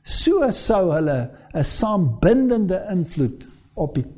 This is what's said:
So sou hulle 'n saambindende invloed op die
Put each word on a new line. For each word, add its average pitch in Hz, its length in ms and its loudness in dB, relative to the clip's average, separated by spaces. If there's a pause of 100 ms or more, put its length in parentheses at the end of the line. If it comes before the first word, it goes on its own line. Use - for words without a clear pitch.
So 320 480 2
sou 190 420 0
hulle 143 380 0 (240)
'n 147 100 0
saambindende 208 1300 2
invloed 151 560 -2 (280)
op 160 200 -4
die 131 120 -2 (120)